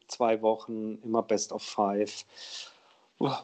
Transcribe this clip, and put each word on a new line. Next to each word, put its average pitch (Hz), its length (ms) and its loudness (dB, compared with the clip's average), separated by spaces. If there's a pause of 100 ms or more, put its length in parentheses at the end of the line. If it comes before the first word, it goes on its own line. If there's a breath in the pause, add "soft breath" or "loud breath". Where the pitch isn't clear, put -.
zwei 113 340 2
Wochen, 110 600 0
immer 113 200 2
Best - 280 0
of - 120 -8
Five. 101 600 0 (920 loud breath)
Wo-, 143 140 0 (120)